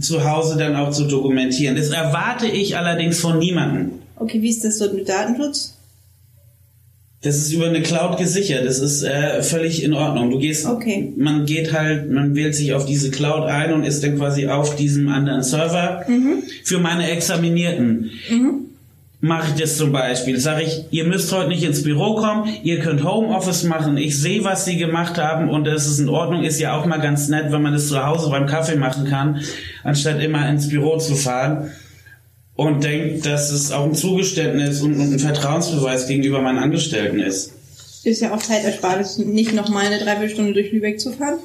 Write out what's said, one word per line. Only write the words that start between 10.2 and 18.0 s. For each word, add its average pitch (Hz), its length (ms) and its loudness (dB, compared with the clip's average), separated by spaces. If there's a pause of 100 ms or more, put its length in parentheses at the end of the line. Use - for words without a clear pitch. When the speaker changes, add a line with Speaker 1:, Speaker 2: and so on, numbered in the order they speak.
Speaker 1:
Du 135 80 0
gehst, 151 280 -2
Speaker 2:
Okay. 226 500 -2
Speaker 1:
man 147 300 2
geht 156 260 -2
halt, 156 380 0
man 143 260 2
wählt 151 180 0
sich 143 180 0
auf 139 140 0
diese 139 240 0
Cloud 151 380 0
ein 156 240 0
und 151 120 2
ist 143 200 -2
dann 147 140 0
quasi 143 280 0
auf 143 300 0
diesem 143 320 2
anderen 135 340 2
Server. 170 640 0
Speaker 2:
Mhm. 254 360 2 (200)
Speaker 1:
Für 185 160 0
meine 170 320 2
Examinierten 170 1000 0 (200)